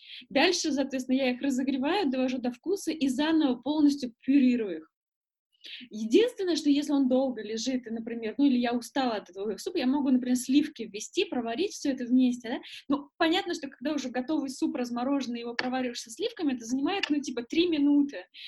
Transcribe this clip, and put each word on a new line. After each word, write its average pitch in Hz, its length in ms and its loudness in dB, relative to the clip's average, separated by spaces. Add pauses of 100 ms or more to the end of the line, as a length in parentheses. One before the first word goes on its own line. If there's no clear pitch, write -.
(320)
Дальше, 330 400 2
соответственно, 262 460 0
я 262 160 2
их 247 100 -8
разогреваю, 277 680 0
довожу 254 300 0
до 240 120 -2
вкуса 320 400 -4
и 320 160 0
заново 285 480 2
полностью 285 580 2 (120)
пюрирую 240 540 4
их. 156 100 -18 (1000)
Единственное, 349 640 2
что 285 140 0
если 285 240 2
он 277 160 2
долго 254 340 0
лежит, 226 440 -4
и, - 20 -8
например, 226 480 -6
ну, 277 80 4
или 254 120 4
я 240 160 0
устала 247 420 -2
от 196 140 -8
этого 196 280 -6
супа, - 200 -6
я 262 100 0
могу, 277 220 2
например, 254 280 4
сливки 269 460 0
ввести, 214 420 -4
проварить 247 480 -4
все - 180 -4
это 254 140 -4
вместе, 247 440 2
да? 262 100 -4 (280)
Ну, 285 300 -2
понятно, 349 360 2
что 302 140 -6
когда 277 260 -6
уже 254 160 -4
готовый 262 400 -2
суп 320 260 -2
размороженный, 240 640 -2
его 240 140 -8
провариваешь 254 460 -4
со - 80 -16
сливками, 330 440 -4
это 226 120 -8
занимает, 277 440 -2
ну, 294 100 0
типа, 240 240 -6
три 330 240 2
минуты. 285 580 2 (220)